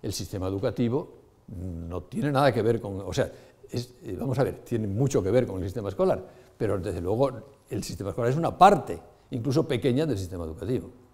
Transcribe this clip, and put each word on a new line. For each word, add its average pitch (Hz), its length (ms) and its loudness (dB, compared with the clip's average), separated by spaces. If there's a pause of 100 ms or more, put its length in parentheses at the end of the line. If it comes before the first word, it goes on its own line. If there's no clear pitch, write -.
El 113 120 -4
sistema 95 340 -6
educativo 117 600 -2 (480)
no 87 480 -6
tiene 131 260 -2
nada 139 220 6
que 107 100 2
ver 113 180 4
con, 98 200 -6
o 90 120 -8
sea, 104 160 2 (400)
es, 123 260 -6 (100)
eh, 98 120 -6
vamos 127 220 -2
a 135 60 4
ver, 90 160 -4
tiene 110 260 -4
mucho 120 380 2
que 95 80 2
ver 123 120 6
con 95 140 -6
el 92 60 -4
sistema 101 240 -6
escolar, 180 360 0 (320)
pero 104 220 0
desde 87 220 -4
luego 113 300 0 (380)
el 107 160 -4
sistema 98 260 -6
escolar 117 200 0
es 135 60 0
una 165 200 0
parte, 165 420 6 (320)
incluso 131 380 0
pequeña, 131 380 2
del 127 100 0
sistema 90 280 -6
educativo. 85 440 -4 (260)